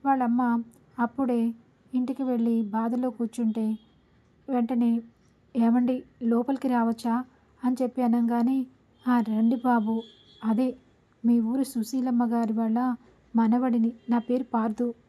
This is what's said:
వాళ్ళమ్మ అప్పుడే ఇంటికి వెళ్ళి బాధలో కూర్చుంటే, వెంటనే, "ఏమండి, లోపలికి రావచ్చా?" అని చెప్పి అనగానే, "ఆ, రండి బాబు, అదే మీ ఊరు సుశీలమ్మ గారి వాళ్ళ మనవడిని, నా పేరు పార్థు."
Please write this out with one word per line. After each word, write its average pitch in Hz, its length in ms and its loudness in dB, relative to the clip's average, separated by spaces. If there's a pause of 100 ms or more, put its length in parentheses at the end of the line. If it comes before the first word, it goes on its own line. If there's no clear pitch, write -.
వాళ్ళమ్మ 240 560 2 (360)
అప్పుడే 240 560 0 (400)
ఇంటికి 254 280 -2
వెళ్ళి 233 400 0
బాధలో 233 480 -2
కూర్చుంటే, 220 680 -2 (720)
వెంటనే, 233 540 0 (540)
"ఏమండి, 247 460 2 (200)
లోపలికి 247 460 0
రావచ్చా?" 233 560 0 (400)
అని 254 180 0
చెప్పి 254 200 -2
అనగానే, 240 640 2 (420)
"ఆ, 247 120 4
రండి 226 360 2
బాబు, 226 460 0 (420)
అదే 233 320 0 (500)
మీ 240 140 4
ఊరు 240 220 0
సుశీలమ్మ 247 640 -2
గారి 226 260 0
వాళ్ళ 226 440 0 (400)
మనవడిని, 233 560 2 (180)
నా 233 80 2
పేరు 247 260 -2
పార్థు." 233 500 -2 (140)